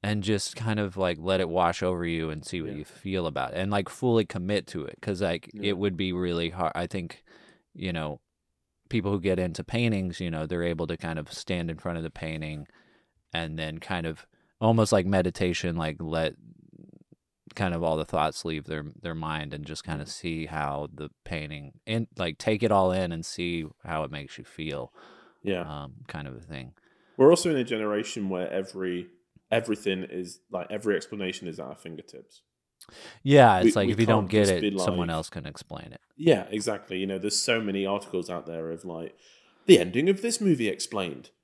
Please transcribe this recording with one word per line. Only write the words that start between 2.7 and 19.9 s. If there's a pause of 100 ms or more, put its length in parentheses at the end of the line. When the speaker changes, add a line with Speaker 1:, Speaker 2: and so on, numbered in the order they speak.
Speaker 2:
Yeah.
Speaker 1:
you
feel
about
it
and,
like,
fully
commit
to
it.
'Cause,
like,
Speaker 2:
Yeah.
Speaker 1:
it
would
be
really
hard.
I
think (500)
you
know, (680)
people
who
get
into
paintings,
you
know,
they're
able
to
kind
of
stand
in
front
of
the
painting (680)
and
then
kind
of (340)
almost
like
meditation,
like,
let (1200)
kind
of
all
the
thoughts
leave
their, (180)
their
mind
and
just
kinda